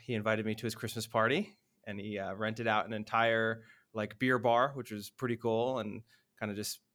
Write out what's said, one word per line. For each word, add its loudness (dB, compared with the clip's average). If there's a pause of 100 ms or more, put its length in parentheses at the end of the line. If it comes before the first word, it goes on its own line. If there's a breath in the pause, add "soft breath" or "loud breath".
he -6
invited 2
me 0
to -8
his -2
Christmas -6
party, 2 (280)
and -8
he, -6
uh, -4
rented -4
out 4
an -6
entire, 2 (300 loud breath)
like, -4
beer 2
bar, 4
which -8
was -8
pretty -4
cool, 0
and -6 (360 soft breath)
kinda -4
just -6 (160)